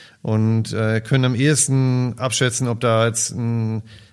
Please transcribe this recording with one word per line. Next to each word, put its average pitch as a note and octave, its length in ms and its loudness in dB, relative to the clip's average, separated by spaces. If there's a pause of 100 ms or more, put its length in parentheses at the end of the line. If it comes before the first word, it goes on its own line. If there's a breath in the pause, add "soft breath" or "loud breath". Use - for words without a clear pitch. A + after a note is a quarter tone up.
(220 loud breath)
und, A2 500 0
äh, A2 300 -2
können C3 240 0
am B2+ 100 0
ehesten C3 840 2
abschätzen, B2+ 520 0
ob A#2 100 -4
da A2+ 280 2
jetzt - 240 -4
ein, A#2 520 -2 (300 loud breath)